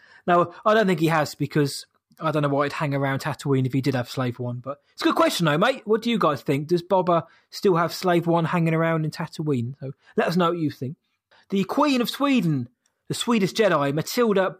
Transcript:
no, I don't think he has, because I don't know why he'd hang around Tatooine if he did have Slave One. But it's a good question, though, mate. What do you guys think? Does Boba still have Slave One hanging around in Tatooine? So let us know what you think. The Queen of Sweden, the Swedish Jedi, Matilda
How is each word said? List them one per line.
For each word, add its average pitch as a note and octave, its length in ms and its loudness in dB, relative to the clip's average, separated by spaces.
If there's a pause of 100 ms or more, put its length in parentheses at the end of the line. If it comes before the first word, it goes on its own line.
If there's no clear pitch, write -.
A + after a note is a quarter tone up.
(260)
no, F3 260 2 (140)
I G#3+ 80 4
don't A3 120 4
think F3 140 0
he E3 60 2
has, D#3 280 0
because C#3+ 520 -2 (340)
I D#3+ 100 -4
don't D3+ 120 0
know D3 60 0
why C#3+ 180 0
he'd C#3 80 -6
hang C#3+ 200 -4
around C3+ 260 -2
Tatooine C3+ 440 -2
if B2 80 -4
he C#3 80 0
did C3 140 -2
have B2 160 -4
Slave B2 280 -4
One. B2 200 -8
But C3 240 -12 (100)
it's - 100 -14
a - 40 -6
good - 80 2
question, D4+ 320 2
though, D3 100 2
mate. A#3 300 0
What A3 160 0
do A#3 80 -2
you A3+ 80 2
guys D#3 240 0
think? D3 260 -2
Does F3 140 0
Boba E3+ 400 2 (280)
still F#3 260 2
have E3 180 0
Slave F3 320 0
One E3+ 200 2
hanging E3 280 2
around D#3+ 300 0
in D3+ 60 -4
Tatooine? C#3 680 -4
So C3+ 120 -10 (240)
let G#3+ 120 2
us E3+ 80 0
know F3 140 2
what F3 80 -2
you D3+ 120 0
think. C3+ 260 -10 (540)
The G3 140 0
Queen C#4 380 2
of - 80 -2
Sweden, F3 580 0 (380)
the - 80 -6
Swedish A3 400 0
Jedi, D3+ 400 2
Matilda F#3+ 640 0